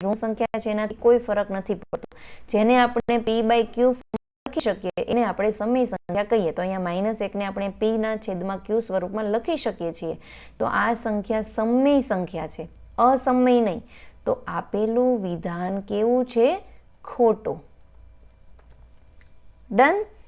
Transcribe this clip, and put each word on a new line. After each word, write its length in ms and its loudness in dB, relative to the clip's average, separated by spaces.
ઋણ 100 0
સંખ્યા 460 -4
છે, 100 -4
એનાથી 240 -4
કોઈ 240 6
ફરક 320 -2
નથી 240 -4
પડતો. 420 -10
જેને 300 4
આપણે 400 2
P 240 0
by 240 4
Q 180 4
લખી 120 -4
શકીએ 360 -2
એને 280 0
આપણે 260 0
સમય 340 0
સંખ્યા 400 -2
કહીએ. 280 2
તો 100 -4
અહીંયા 180 -4
માઇનસ 400 -2
એકને 260 -4
આપણે 340 -4
P 180 2
ના 180 -2
છેદમાં 520 -6
Q 120 2
સ્વરૂપમાં 440 -4
લખી 320 -2
શકીએ 360 -4
છીએ. 260 -6
તો 80 0
આ 280 0
સંખ્યા 480 -2
સમય 580 2
સંખ્યા 460 -4
છે, 220 -12
અસમય 600 4
નહીં. 220 -2
તો 220 -2
આપેલું 760 0
વિધાન 580 -4
કેવું 460 0
છે? 360 2
ખોટું. 580 0
ડન? 320 4